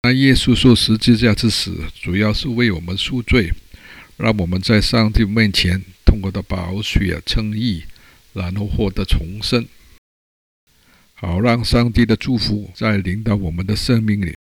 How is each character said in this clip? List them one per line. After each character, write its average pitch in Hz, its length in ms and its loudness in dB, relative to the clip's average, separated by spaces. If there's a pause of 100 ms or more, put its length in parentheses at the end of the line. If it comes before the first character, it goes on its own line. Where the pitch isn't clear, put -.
那 123 100 2
耶 135 220 4
稣 127 220 4
受 123 180 6
十 110 240 2
字 120 180 4
架 110 200 2
之 110 160 0
死， 85 320 -6 (180)
主 87 140 -4
要 107 180 0
是 123 140 -4
为 117 240 0
我 85 80 -4
们 87 180 -8
赎 127 240 -4
罪， 107 300 2 (680)
让 110 200 0
我 87 100 -2
们 92 120 -2
在 104 220 2
上 110 320 0
帝 117 100 4
面 107 300 0
前 92 300 0 (200)
通 110 160 6
过 95 120 -4
他 98 100 -4
宝 92 400 -6
血 87 420 -2
称 107 320 -4
义， 107 280 -2 (500)
然 92 220 -6
后 101 100 -4
获 104 240 -2
得 95 160 -4
重 87 380 -2
生， - 240 -2 (1500)
好 90 260 -4
让 120 240 0
上 120 300 0
帝 120 140 4
的 113 80 2
祝 127 200 -4
福 104 380 -4
在 107 240 -2
临 95 260 -4
到 104 120 0
我 92 160 -2
们 87 120 -4
的 101 120 -2
生 117 260 0
命 107 180 0
里。 85 220 -4